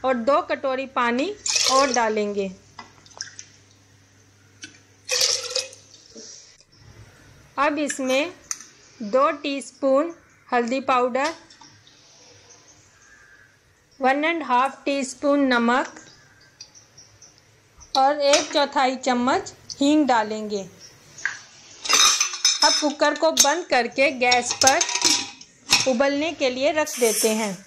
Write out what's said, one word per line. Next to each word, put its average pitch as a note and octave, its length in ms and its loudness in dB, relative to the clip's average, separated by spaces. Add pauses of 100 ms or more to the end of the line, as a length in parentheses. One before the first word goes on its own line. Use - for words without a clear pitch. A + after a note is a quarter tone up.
और C4 120 2
दो C4+ 260 2
कटोरी C4+ 440 -4
पानी B3 420 0 (440)
और C4+ 200 2
डालेंगे। G#3 580 -2 (4000)
अब D4 220 0
इसमें C#4 540 -2 (680)
दो B3+ 320 2
टीस्पून C#4 840 -2 (340)
हल्दी B3 340 0
पाउडर, C4 500 0 (2750)
वन C4+ 240 2
एंड E4 180 -2
हाफ B3+ 420 0
टीस्पून C#4 600 0
नमक B3 540 2 (2000)
और C#4 260 4
एक D4 300 4
चौथाई C#4 460 0
चम्मच C4 540 -2 (280)
हींग D4 260 4
डालेंगे। G#3+ 640 -2 (1900)
अब D4 140 4
कुकर D4+ 420 0
को D#4+ 180 0
बंद D#4+ 320 2
करके A#3+ 480 0
गैस B3 400 0 (100)
पर - 1300 -2
उबलने C#4+ 420 0
के C#4 180 -2
लिए C4 220 -2
रख D4+ 280 -4
देते A3 300 2
हैं। G#3+ 260 -2 (100)